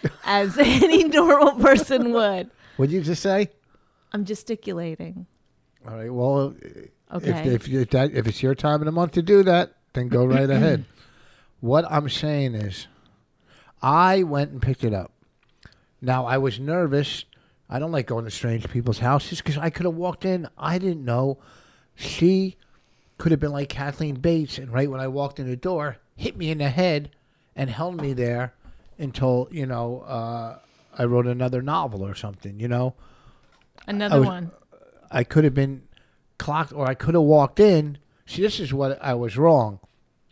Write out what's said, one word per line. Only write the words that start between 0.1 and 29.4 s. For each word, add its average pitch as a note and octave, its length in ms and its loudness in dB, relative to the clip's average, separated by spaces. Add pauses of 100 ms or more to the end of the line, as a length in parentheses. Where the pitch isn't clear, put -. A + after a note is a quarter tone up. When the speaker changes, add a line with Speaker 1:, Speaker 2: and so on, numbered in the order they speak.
Speaker 2:
as G3+ 320 0
<laughs> - 0 -
any D4 460 6
normal C#4+ 480 6 (120)
person C4 500 6
would. G3+ 360 0 (280)
Speaker 1:
What'd C#3 140 2
you F#3 100 0
just D#3+ 200 -4
say? G3 300 0 (600)
Speaker 2:
I'm G#3 140 -4
gesticulating. F3+ 1040 -10 (600)
Speaker 1:
All A2+ 80 -14
right. A2+ 160 -10
Well, C3+ 440 0 (560)
Speaker 2:
Okay. F3 200 -2 (180)
Speaker 1:
if, A#2+ 180 -2
if, C3 60 -4
if C3 160 0
that, C#3 240 2
if A#2 140 -2
it's - 160 -4
your C3 100 2
time D3+ 280 0
of D3+ 40 -4
the D#3 60 -2
month E3+ 220 -2
to F3 100 0
do G3 180 6
that, F3+ 320 2 (200)
then B2 160 -4
go A#2+ 160 4
right C3 240 4
Speaker 2:
<clears throat> - 0 -
Speaker 1:
ahead. C#3 360 2 (760)
What C#3 320 2
I'm D3 160 0
saying C#3+ 460 -2
is, G#2 320 -8 (960)
I F3+ 400 4
went D3 300 -2
and C3 100 -8
picked B2 220 -2
it A2+ 100 0
up. F#2 180 -6 (920)
Now, B2+ 260 -2
I B2+ 100 0
was C3 220 -2
nervous. C#3+ 640 -2 (420)
I B2+ 120 -6
don't D#3+ 120 -4
like C#3+ 140 -2
going A#2 200 -6
to G#2+ 60 -10
strange A#2 380 -4
people's A#2+ 300 -2
houses C#3 420 -2
'cause C#3+ 160 -4
I D#3+ 140 -2
could F3 160 -6
have E3 80 -2
walked F3 280 -6
in. F3+ 320 -2
I D#3+ 220 -4
didn't F3+ 260 -4
know. B2+ 360 -2 (560)
She F#3+ 640 0 (600)
could E3 140 0
have D3+ 80 2
been D3 140 -4
like C#3+ 160 -6
Kathleen C#3+ 480 -8
Bates, D#3 420 -2
and C3 120 -14
right C3+ 200 0
when C3 80 -8
I C3 80 -6
walked C#3 320 -6
in C3 80 -8
the B2+ 100 -6
door, D3 400 -6 (180)
hit - 220 -8
me D#3+ 140 -4
in D#3 80 -4
the C#3+ 100 0
head D3 400 -2 (460)
and A#2+ 160 -6
held E3 280 -8
me C#3 140 -4
there A#2+ 400 -4 (460)
until, B2+ 520 -2